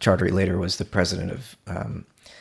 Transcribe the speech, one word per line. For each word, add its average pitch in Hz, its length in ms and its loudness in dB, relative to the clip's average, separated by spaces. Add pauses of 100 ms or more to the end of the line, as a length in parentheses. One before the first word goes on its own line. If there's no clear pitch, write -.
Chaudhuri 92 320 4
later 92 260 2
was 92 180 -2
the - 80 -4
president 90 480 0
of, - 240 -12 (100)
um, - 380 -6 (360)